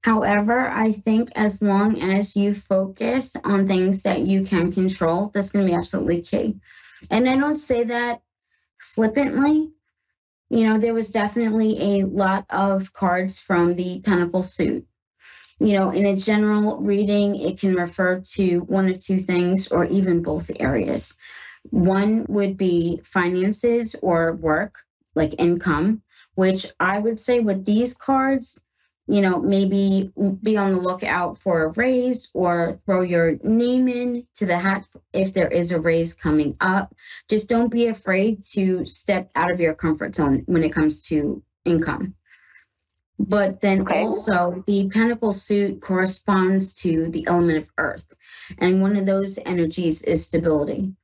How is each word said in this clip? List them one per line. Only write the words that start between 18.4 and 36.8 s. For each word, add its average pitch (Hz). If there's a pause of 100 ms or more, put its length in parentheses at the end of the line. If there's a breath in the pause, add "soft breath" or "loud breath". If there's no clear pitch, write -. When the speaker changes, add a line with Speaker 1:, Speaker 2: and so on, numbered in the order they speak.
Speaker 1:
one 190
of 185
two 190
things 180
or 170
even 180
both 160
areas. - (500 loud breath)
One 202
would 202
be 170
finances 208
or 165
work, 165 (360)
like 156
income, 175 (360 soft breath)
which 190
I 190
would 220
say 247
with 190
these 233
cards, 269 (480)
you 208
know, 185
maybe 196 (300)
be 214
on 196
the 190
lookout 180
for 165
a 156
raise 247
or 175
throw 185
your 170
name 247
in 240
to 202
the 175
hat 196 (240)
if 190
there 180
is 170
a 170
raise 165
coming 151
up. 190 (340 loud breath)